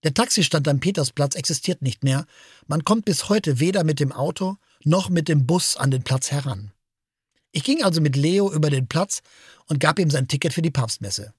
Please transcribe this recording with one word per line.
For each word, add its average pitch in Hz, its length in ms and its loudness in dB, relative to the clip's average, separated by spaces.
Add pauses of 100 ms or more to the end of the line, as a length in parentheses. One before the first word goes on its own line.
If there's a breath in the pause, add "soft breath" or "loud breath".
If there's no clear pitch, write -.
Der 151 100 0
Taxistand 165 540 2
am 143 120 2
Petersplatz 143 560 -2
existiert - 460 -4
nicht 127 220 -4
mehr. 135 240 0 (400 loud breath)
Man 151 160 -2
kommt 220 220 0
bis - 240 -2
heute 165 300 2
weder 185 240 2
mit 151 160 0
dem 139 120 0
Auto 185 460 -4 (260 soft breath)
noch 185 260 2
mit 165 180 0
dem 147 200 4
Bus 175 280 2
an 135 140 0
den 131 140 -2
Platz - 280 -2
heran. 120 400 -6 (800)
Ich 151 120 -4
ging 311 200 0
also 165 160 2
mit 147 160 2
Leo 185 380 2
über 151 160 2
den 131 180 0
Platz - 340 -2 (440 loud breath)
und 151 140 -2
gab - 200 2
ihm 151 120 2
sein 131 160 0
Ticket 147 260 -2
für 170 80 -2
die 160 100 0
Papstmesse. 107 680 -4